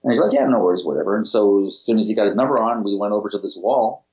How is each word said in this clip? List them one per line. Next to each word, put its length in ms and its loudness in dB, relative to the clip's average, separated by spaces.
And 80 0
he's 80 2
like, 120 2
"Yeah, 140 2
no 140 2
worries, 240 0
whatever." 320 -2
And 100 -2
so 400 2
as 140 -8
soon 180 0
as 100 0
he 60 -2
got 120 0
his 100 0
number 220 0
on, 260 -2
we 120 -2
went 160 -2
over 160 -2
to 100 -6
this 220 -8
wall 520 -2